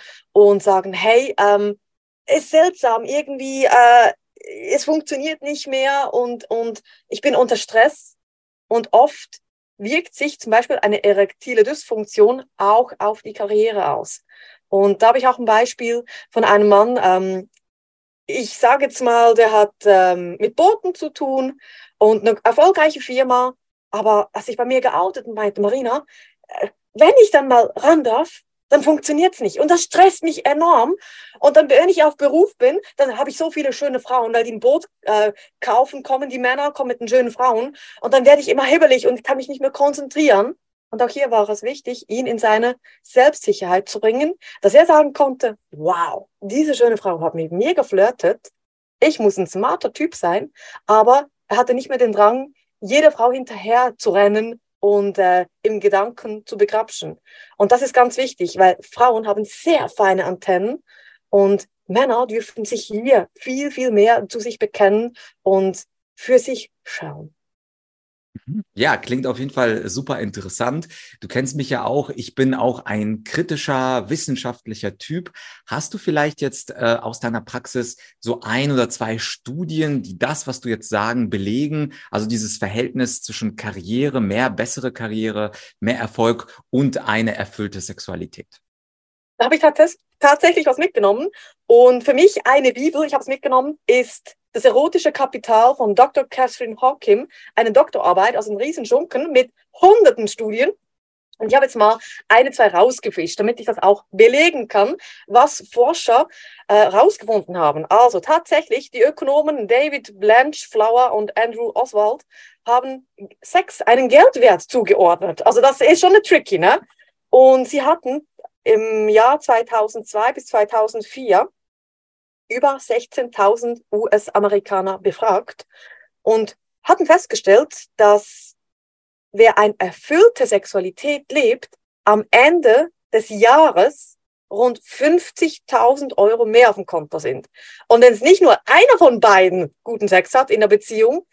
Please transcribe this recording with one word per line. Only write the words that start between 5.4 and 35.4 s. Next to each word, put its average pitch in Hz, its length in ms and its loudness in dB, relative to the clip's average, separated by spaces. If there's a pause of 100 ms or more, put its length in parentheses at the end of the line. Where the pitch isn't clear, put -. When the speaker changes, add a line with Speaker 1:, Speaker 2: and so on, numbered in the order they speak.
Speaker 1:
nicht 294 240 -10
mehr 269 480 -4
und, 240 360 -6
und 233 300 -6 (280)
ich 202 120 -10
bin 277 160 -2
unter 240 200 0
Stress.“ - 600 -2 (520)
Und 226 240 -4
oft - 480 0 (360)
wirkt 285 380 -8
sich 294 240 -8
zum 220 140 -12
Beispiel 240 280 0
eine 208 240 -2
erektile 202 600 0
Dysfunktion 233 800 -2 (120)
auch 214 420 0
auf 214 240 -4
die 214 100 -16
Karriere 208 600 -2
aus. - 300 -12 (460)
Und 196 340 0
da 226 60 6
habe 254 100 4
ich 254 80 -2
auch 254 120 2
ein 247 60 -10
Beispiel 233 600 -2 (260)
von - 140 -2
einem 208 240 4
Mann, 220 340 4
ähm, 185 480 -2 (760)
ich - 320 -8
sage 269 260 2
jetzt 262 180 -6
mal, 233 320 4
der 220 160 4
hat, 208 240 2 (100)
ähm, 180 540 2
mit 220 160 -4
Booten 370 400 0
zu 302 160 -12
tun 269 500 -6 (380)
und 214 280 4
eine 220 180 0
erfolgreiche 302 560 2
Firma, 254 540 -2 (360)
aber 208 420 0
hat 202 120 -12
sich 247 120 -12
bei 240 80 -4
mir 254 160 -2
geoutet 185 460 -4
und 233 80 -14
meinte, 208 260 -6
„Marina, 247 440 -4 (440)
äh, - 200 -8 (260)
wenn 320 280 4
ich 415 100 4
dann 277 160 2
mal 240 260 2
ran 302 300 0
darf, 240 380 -4 (260)
dann 277 160 2
funktioniert's 302 560 0
nicht.“ - 180 -6
Und 302 100 0
das 339 140 2
stresst 370 400 2
mich 330 240 -4
enorm. 294 480 2 (460)
Und 285 160 4
dann, 311 120 6
wenn 285 200 4
ich 330 160 2
auf 294 120 0
Beruf 302 400 0
bin, 277 220 0 (180)
dann 254 220 -2
habe 277 120 -4
ich - 60 -14
so 320 140 -6
viele 285 220 -6
schöne 262 260 -6
Frauen, 240 340 -4
weil 233 120 0
die 233 80 -10
ein 214 80 -12
Boot, 285 260 0 (160)
äh, 214 300 0 (260)